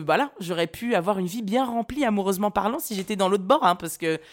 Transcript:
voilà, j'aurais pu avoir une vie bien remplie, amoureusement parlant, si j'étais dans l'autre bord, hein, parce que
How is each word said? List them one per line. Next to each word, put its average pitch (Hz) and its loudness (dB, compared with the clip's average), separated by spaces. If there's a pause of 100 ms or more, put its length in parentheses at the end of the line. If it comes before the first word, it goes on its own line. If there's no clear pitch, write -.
voilà, 196 2
j'aurais 170 -2
pu 233 -4
avoir 190 2
une 180 -2
vie 220 -6
bien 220 0
remplie, 240 -2
amoureusement 202 2
parlant, 208 -2
si - -8
j'étais 196 -4
dans 190 2
l'autre 196 2
bord, 277 4
hein, 175 6
parce 170 -10
que 160 0 (140)